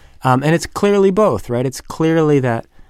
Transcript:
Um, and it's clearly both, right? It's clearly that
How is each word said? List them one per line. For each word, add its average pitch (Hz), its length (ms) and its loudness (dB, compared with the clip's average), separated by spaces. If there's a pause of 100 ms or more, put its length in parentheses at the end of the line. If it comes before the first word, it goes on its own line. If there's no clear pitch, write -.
(240)
Um, 131 200 0
and 156 120 0
it's 165 100 -2
clearly 202 460 0
both, 185 380 0
right? 120 160 -2
It's 131 160 -8
clearly 160 580 0
that 123 260 -2 (240)